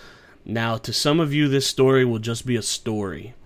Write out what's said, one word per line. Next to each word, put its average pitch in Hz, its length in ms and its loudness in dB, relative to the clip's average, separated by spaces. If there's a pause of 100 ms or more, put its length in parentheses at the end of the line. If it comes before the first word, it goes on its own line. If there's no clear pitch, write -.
(440)
Now, 113 340 -2
to 113 140 -8
some 151 280 2
of 147 120 0
you, 147 140 2
this 135 220 2
story 131 360 4
will 117 140 0
just 117 280 -6
be 123 100 0
a 107 60 -4
story. 104 720 -6 (120)